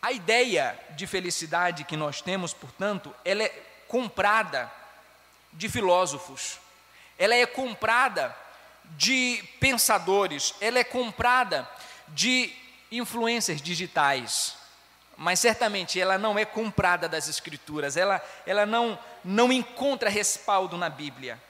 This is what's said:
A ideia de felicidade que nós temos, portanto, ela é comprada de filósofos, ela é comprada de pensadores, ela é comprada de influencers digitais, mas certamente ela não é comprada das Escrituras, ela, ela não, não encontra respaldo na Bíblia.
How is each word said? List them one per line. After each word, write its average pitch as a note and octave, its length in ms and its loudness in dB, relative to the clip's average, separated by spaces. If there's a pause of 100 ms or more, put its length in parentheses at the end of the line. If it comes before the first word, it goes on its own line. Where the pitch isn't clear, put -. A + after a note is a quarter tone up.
A A3+ 100 -2
ideia G#3+ 640 2 (200)
de F#3+ 100 -10
felicidade E3+ 760 -2
que D#3 120 -8
nós D3+ 260 -4
temos, F3+ 320 -4
portanto, F#3 680 -6
ela G3 200 0
é - 200 -6 (240)
comprada G3+ 840 0 (800)
de F3 160 -8
filósofos, F3 920 0 (580)
ela G3+ 160 4
é A#3+ 120 6
comprada A3+ 920 0 (600)
de B3 440 2 (200)
pensadores, G3 1000 2
ela A#3 180 2
é B3 60 4
comprada A#3+ 840 0 (420)
de A3 440 0 (380)
influencers A3+ 680 -2
digitais, D3 920 0 (600)
mas F3 240 0
certamente G#3 600 0
ela F#3+ 180 2
não G#3 200 0
é G#3+ 80 0
comprada F#3 640 0
das D#3 180 -4
Escrituras, D3 680 -6
ela, F#3+ 260 2 (220)
ela G#3 220 2
não, A3+ 320 0 (240)
não A3 280 4
encontra B3+ 580 0
respaldo G3 680 0
na F3 120 -2
Bíblia. C3 600 -12